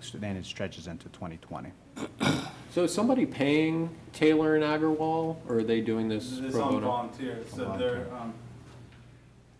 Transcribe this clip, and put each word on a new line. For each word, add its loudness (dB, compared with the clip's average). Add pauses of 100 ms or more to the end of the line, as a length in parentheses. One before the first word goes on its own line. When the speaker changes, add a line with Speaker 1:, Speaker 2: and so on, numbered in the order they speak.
Speaker 1:
So -12
then -4
it -8
stretches -8
into -12
twenty -12
twenty. -12 (960)
Speaker 2:
So 2
is 0
somebody 4
paying 2 (240)
Taylor 6
and 6
Agarwal, 2 (120)
or 2
are 4
they 4
doing 0
this -2
Speaker 3:
This -4
Speaker 2:
pro 2
Speaker 3:
on 2
Speaker 2:
bono? 0
Speaker 3:
volunteer. -2 (100)
So -8
Speaker 1:
Volunteer. 0 (160)
Speaker 3:
they're, -10
um, -8 (1300)